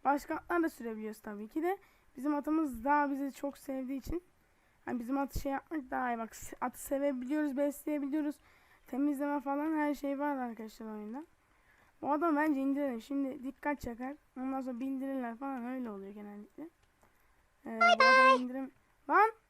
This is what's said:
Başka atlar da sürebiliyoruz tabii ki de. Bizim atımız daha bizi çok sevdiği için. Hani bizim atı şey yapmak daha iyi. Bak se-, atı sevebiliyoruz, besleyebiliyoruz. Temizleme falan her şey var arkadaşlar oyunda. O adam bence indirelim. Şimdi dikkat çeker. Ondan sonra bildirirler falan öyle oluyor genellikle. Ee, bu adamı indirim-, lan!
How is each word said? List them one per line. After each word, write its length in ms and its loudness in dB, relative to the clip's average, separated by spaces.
Başka 300 2
atlar 280 0
da 60 2
sürebiliyoruz 520 -8
tabii 280 -10
ki 140 -4
de. 160 0
Bizim 180 -2
atımız 500 -2
daha 260 4
bizi 220 -4
çok 260 -8
sevdiği 400 -6
için. 240 -4
Hani 160 -4
bizim 180 -2
atı 220 -2
şey 120 -2
yapmak 380 -6
daha 220 -2
iyi. 60 -2
Bak 120 -6
se-, 300 -14
atı 200 -4
sevebiliyoruz, 760 0
besleyebiliyoruz. 800 -2
Temizleme 540 0
falan 360 -2
her 180 2
şey 240 -4
var 180 -2
arkadaşlar 500 -8
oyunda. 400 -10
O 100 2
adam 240 4
bence 240 4
indirelim. 420 2
Şimdi 420 -4
dikkat 360 -4
çeker. 360 -8
Ondan 260 -4
sonra 180 -6
bildirirler 560 -4
falan 300 -6
öyle 240 -6
oluyor 240 -10
genellikle. 540 -14
Ee, 140 -6
bu 40 8
adamı 580 8
indirim-, 280 -6
lan! 220 6